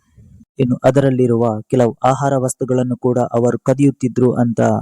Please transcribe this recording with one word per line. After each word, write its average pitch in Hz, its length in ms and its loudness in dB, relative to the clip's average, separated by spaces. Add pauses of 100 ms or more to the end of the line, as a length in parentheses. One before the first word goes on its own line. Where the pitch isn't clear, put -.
(580)
ಇನ್ನು 123 260 0
ಅದರಲ್ಲಿರುವ 123 760 2
ಕೆಲವು 120 440 0
ಆಹಾರ 135 320 0
ವಸ್ತುಗಳನ್ನು 127 600 -2
ಕೂಡ 123 220 -2
ಅವರು 120 400 0
ಕದಿಯುತ್ತಿದ್ರು 127 760 0
ಅಂತ 120 280 0 (220)